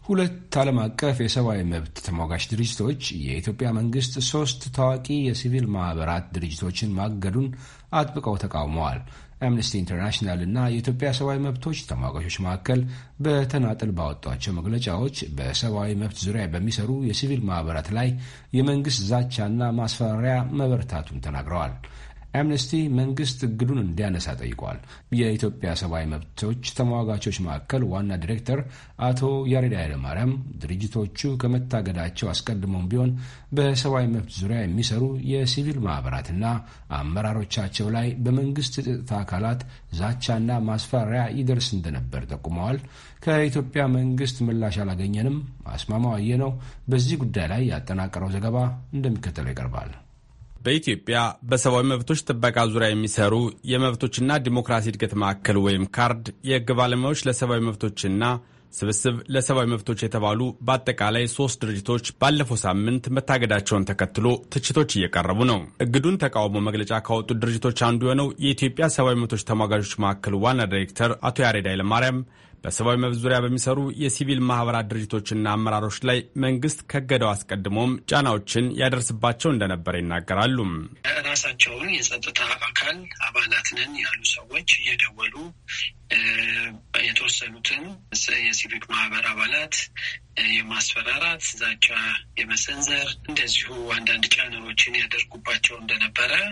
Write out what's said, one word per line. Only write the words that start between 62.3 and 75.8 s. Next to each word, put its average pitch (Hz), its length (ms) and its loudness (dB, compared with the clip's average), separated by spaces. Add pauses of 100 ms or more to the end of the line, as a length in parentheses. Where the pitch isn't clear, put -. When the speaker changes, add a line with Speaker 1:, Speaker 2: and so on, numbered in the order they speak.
Speaker 2:
ሳምንት 107 540 0
መታገዳቸውን 110 720 2
ተከትሎ 101 420 0 (220)
ትችቶች 151 440 2
እየቀረቡ 90 500 2
ነው። 117 160 4 (220)
እግዱን 143 380 2
ተቃውሞ 107 420 2
መግለጫ 107 380 -2
ካወጡት 110 400 0
ድርጅቶች 117 440 0
አንዱ 120 200 4
የሆነው 131 260 2 (120)
የኢትዮጵያ 139 480 2
ሰብአዊ 127 280 4
መብቶች 113 280 -2
ተሟጋቾች 107 540 2
ማዕከል 98 380 0
ዋና 120 280 4
ዳይሬክተር 98 560 0
አቶ 127 200 0
ያሬድ 104 280 2
ኃይለማርያም 113 500 2 (380)
በሰብአዊ 120 400 0
መብት 123 200 0
ዙሪያ 127 220 4
በሚሰሩ 127 400 2 (160)
የሲቪል 135 460 0
ማህበራት 120 460 2
ድርጅቶችና 107 640 -2
አመራሮች 107 500 0